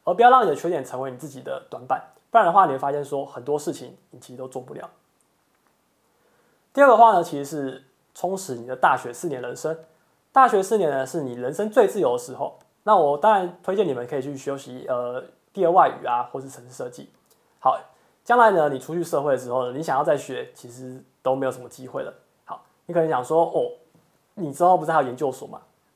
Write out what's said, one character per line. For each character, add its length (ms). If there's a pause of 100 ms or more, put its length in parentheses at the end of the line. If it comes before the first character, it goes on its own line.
而 100
不 80
要 80
让 140
你 40
的 80
缺 120
点 140
成 180
为 100
你 60
自 120
己 140
的 260
短 180
板。 160 (280)
不 80
然 80
的 60
话， 140
你 60
会 60
发 140
现 120
说 220
很 180
多 140
事 140
情 240 (140)
你 80
其 140
实 60
都 100
做 140
不 120
了。 140 (1800)
第 100
二 60
个 80
话 160
呢， 100
其 160
实 60
是 400 (300)
充 240
实 160
你 120
的 80
大 220
学 160
四 160
年 140
人 120
生。 220 (560)
大 140
学 160
四 160
年 120
呢， 140
是 180
你 120
人 180
生 160
最 180
自 140
由 120
的 60
时 160
候。 240 (260)
那 120
我 220
当 160
然 280
推 120
荐 120
你 60
们 140
可 100
以 60
去 140
学 200
习， 320
呃， 340 (300)
第 140
二 40
外 200 (100)
语 60
啊， 260
或 80
是 80
程 160
式 60
设 180
计。 220 (500)
好， 160 (460)
将 160
来 140
呢， 160
你 100
出 160
去 80
社 180
会 120
的 40
时 140
候 160
呢， 100
你 60
想 160
要 60
再 120
学， 380
其 160
实 320 (200)
都 120
没 100
有 60
什 100
么 80
机 200
会 140
了。 120 (300)
好， 180 (240)
你 80
可 60
能 80
想 140
说， 220
哦， 280 (600)
你 180
之 100
后 160
不 60
是 80
还 100
有 60
研 80
究 160
所 160
吗？ 120 (360)